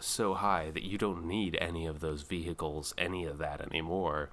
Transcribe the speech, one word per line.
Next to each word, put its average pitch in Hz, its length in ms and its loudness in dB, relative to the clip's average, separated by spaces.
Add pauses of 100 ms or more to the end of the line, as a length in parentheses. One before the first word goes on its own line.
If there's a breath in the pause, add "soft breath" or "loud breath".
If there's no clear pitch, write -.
so 101 320 4
high 92 380 2
that 80 120 -2
you 95 140 -2
don't 98 280 0
need 92 360 2
any 85 240 0
of 76 160 -4
those 76 220 -2
vehicles, 80 720 -2
any 90 260 0
of 73 140 -4
that 73 240 -2
anymore. 82 720 0